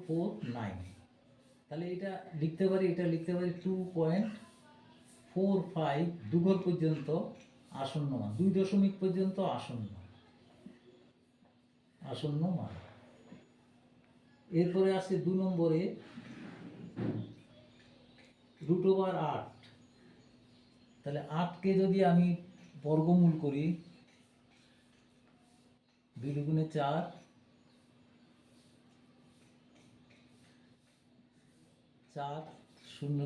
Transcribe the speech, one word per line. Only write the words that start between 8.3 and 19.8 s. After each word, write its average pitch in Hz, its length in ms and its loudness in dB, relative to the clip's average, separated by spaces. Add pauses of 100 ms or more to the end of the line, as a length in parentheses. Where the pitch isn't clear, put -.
দুই 190 180 4
দশমিক 196 440 4
পর্যন্ত 190 360 0 (200)
আসন্ন, 113 320 -8 (2000)
আসন্ন 147 400 -4 (160)
মান। - 160 -6 (1800)
এরপরে 180 480 4
আসছে 185 180 -2 (100)
দু 175 60 2 (100)
নম্বরে 170 400 2 (2750)
root 170 300 0
over 190 200 2 (220)
আট। 110 180 -8 (1500)